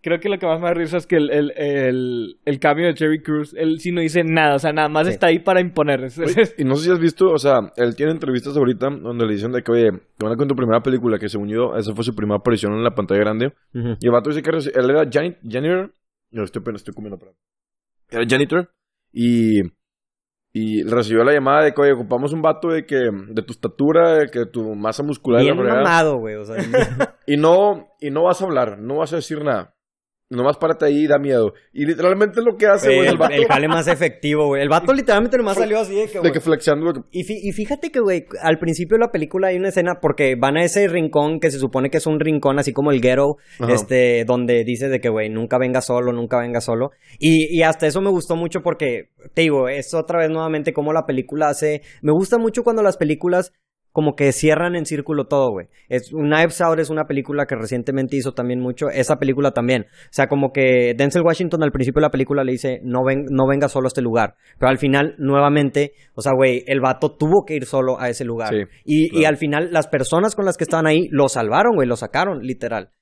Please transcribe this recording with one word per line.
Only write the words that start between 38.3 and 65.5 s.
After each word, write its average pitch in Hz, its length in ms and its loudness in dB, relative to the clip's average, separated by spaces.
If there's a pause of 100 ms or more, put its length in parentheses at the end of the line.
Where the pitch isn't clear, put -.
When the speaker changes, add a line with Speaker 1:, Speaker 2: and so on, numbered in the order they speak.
Speaker 2:
al 160 160 2
principio 165 380 -2
de 233 80 4
la 233 60 -8
película 185 360 -2
hay 180 100 0
una 190 120 -2
escena 175 300 0
porque 135 400 0
van 139 180 2
a 175 60 2
ese 202 240 2
rincón 156 520 0
que 160 100 2
se 139 80 -4
supone 131 320 -2
que 160 80 -2
es - 80 -2
un 156 140 0
rincón 147 400 0
así 139 140 -2
como 143 180 0
el 127 100 2
ghetto, 135 360 2 (220)
Speaker 3:
Ajá. 123 140 0
Speaker 2:
este, 120 500 2
donde 120 400 2
dice 120 240 -4
de 131 120 0
que, 120 100 -2
güey, 107 220 -2
"Nunca 113 260 -2
venga 127 240 0
solo, 123 320 -2
nunca 120 240 -2
venga 120 240 -2
solo". 123 300 -2 (260)
Y, 156 300 4 (100)
y 160 60 4
hasta 160 240 2
eso 151 120 0
me 196 120 0
gustó 175 240 0
mucho 170 260 -4
porque, 135 480 -4 (240)
te 165 80 0
digo, 139 260 2
es 139 280 -6
otra 165 240 -2
vez 160 100 2
nuevamente 160 440 -4
como 151 200 -2
la 160 140 -2
película 143 420 -2
hace, 151 320 -2 (220)
me 151 80 2
gusta 190 260 2
mucho 226 240 0
cuando 226 220 2
las 190 140 2
películas 175 540 0 (400)
como 151 240 0
que 139 180 2
cierran 160 420 2
en 160 100 -4
círculo 147 400 -4
todo, 135 240 2
güey. 95 160 -6 (240)
Es, 123 220 -4
Knives 156 500 0
Out 165 160 2
es 156 140 -2
una 156 140 -4
película 139 420 -4
que 135 80 -4
recientemente 127 600 -4
hizo 131 180 -4
también 123 280 -4
mucho. 127 320 -4
Esa 135 220 0
película 135 360 0
también. 120 380 -2
O - 220 -20
sea, 135 160 -2
como 139 260 0
que 127 420 2
Denzel 143 280 0
Washington 165 400 0
al 143 80 0
principio 131 280 0
de 151 60 4
la 143 60 0
película 139 320 0
le 131 80 -2
dice, 127 320 -4
"No 127 200 -2
ven-, 135 280 0
no 135 160 2
venga 139 200 2
solo 131 200 0
a - 20 0
este 131 140 -2
lugar". 113 320 0 (240)
Pero 127 100 4
al 131 80 2
final, 143 400 2
nuevamente, 143 760 2 (200)